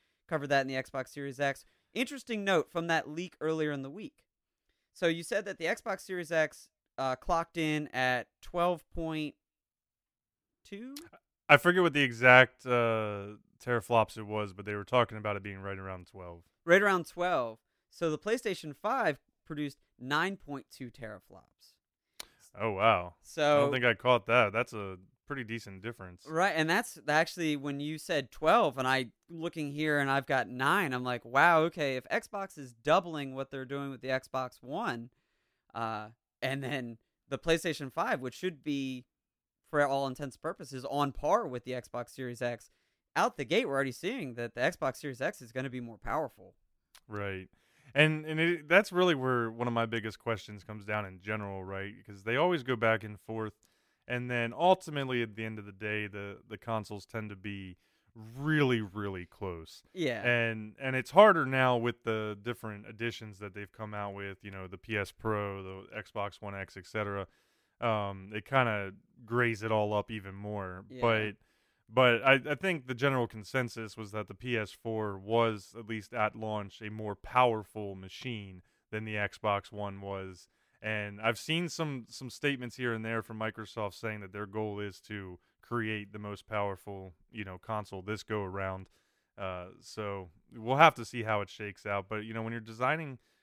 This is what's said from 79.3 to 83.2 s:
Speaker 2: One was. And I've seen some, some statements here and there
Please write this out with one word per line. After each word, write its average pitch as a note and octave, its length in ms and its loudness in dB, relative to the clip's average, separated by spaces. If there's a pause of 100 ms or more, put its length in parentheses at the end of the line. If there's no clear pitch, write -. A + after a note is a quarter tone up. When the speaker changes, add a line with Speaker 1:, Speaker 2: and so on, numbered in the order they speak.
Speaker 2:
One G2+ 300 -8
was. F#2+ 480 -10 (340)
And G#2 380 -6
I've A2 180 0
seen E3 300 -2
some, C#3+ 400 -6
some C3 200 -12
statements B2 480 -4
here B2 160 -2
and A2+ 120 -4
there A2+ 180 -2